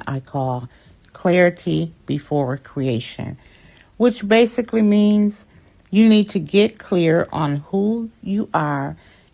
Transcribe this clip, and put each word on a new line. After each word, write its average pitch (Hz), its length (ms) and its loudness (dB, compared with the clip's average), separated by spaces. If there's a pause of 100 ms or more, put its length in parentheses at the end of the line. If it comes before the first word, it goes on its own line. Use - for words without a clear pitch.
I 135 140 -8
call 131 500 -6 (440)
clarity 175 840 0 (100)
before 143 520 -4
creation, - 840 -8 (580)
which 226 300 0
basically 226 560 2
means 208 640 2 (420)
you 214 180 4
need 214 220 4
to 196 100 -4
get 196 380 0
clear 165 540 0
on 143 260 -2 (140)
who 220 400 -2 (100)
you 196 320 -4
are 147 420 -2 (380)